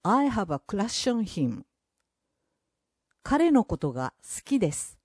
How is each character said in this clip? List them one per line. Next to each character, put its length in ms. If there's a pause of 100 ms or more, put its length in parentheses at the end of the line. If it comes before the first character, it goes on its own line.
I 260
have 240
a 120
crush 480
on 100
him. 400 (1600)
彼 300
の 140
こ 120
と 140
が 220 (100)
好 200
き 160
で 120
す。 340